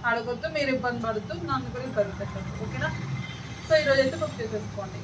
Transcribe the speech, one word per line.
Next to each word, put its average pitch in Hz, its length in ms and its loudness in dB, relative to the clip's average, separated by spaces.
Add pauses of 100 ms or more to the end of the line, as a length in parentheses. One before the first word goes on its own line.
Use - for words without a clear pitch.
అడగొద్దు, 240 380 0 (100)
మీరు 277 180 2
ఇబ్బంది 240 320 0
పడుతూ 208 260 -2 (160)
నన్ను 262 240 -2
కూడా 254 160 -6
ఇబ్బంది 202 300 2
పెట్టద్దు, 196 340 -6 (120)
ఓకేనా? 302 240 0 (760)
So 330 140 6
ఈరోజు 269 220 6
అయితే 262 180 2
బుక్ 302 200 -2
చేసేసుకోండి. 202 640 -4